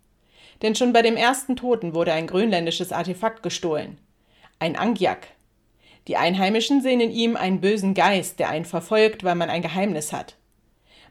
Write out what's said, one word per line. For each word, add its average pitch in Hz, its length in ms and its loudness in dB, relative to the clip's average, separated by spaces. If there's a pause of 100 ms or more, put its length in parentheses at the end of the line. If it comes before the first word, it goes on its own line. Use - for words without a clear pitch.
(600)
Denn 220 140 0
schon 247 160 2
bei 240 100 8
dem 226 140 2
ersten 254 400 0
Toten 170 380 -2
wurde 170 180 0
ein 160 160 -2
grönländisches 180 640 0
Artefakt 180 520 -4
gestohlen. 170 540 -4 (600)
Ein 165 180 -2
Angiak. 190 520 0 (840)
Die - 80 -2
Einheimischen 196 640 2
sehen 254 180 2
in 226 120 2
ihm 233 260 0
einen 185 240 0
bösen 196 320 0
Geist, 185 460 2
der 107 100 0
einen 160 160 -4
verfolgt, 214 580 0
weil 180 120 0
man 170 140 -2
ein 170 120 -2
Geheimnis 170 500 -4
hat. - 240 -10 (760)